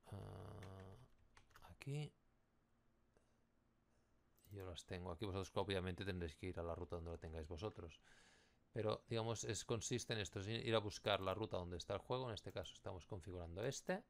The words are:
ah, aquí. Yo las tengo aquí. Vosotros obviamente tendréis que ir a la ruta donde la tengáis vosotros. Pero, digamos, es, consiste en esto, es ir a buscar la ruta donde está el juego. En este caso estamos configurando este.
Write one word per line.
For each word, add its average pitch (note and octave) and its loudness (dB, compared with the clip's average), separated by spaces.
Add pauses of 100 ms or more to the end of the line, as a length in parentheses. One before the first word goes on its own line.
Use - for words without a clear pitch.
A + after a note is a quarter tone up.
(100)
ah, G2 -8 (720)
aquí. C#3+ -4 (2500)
Yo G2 -6
las F2 -6
tengo F2+ -4
aquí. F2 -2
Vosotros F#2+ 0
obviamente F#2 2
tendréis F2+ 0
que - -6
ir F2+ -2
a E2+ 0
la E2+ 0
ruta E2+ -4
donde E2+ -4
la E2 -4
tengáis D#2+ -6
vosotros. E2+ -6 (720)
Pero, G#2+ 2
digamos, A2+ 2
es, A#2 0
consiste A#2 2
en A2 4
esto, G2+ 0
es G2 -2
ir A2+ 4
a A2 12
buscar G2+ 4
la F#2+ 4
ruta G2 2
donde F2 -2
está G2 -2
el F#2+ 2
juego. B2+ 0
En A2+ -2
este G2 -6
caso G2 -4
estamos F#2+ -8
configurando F2+ -4
este. F3+ 2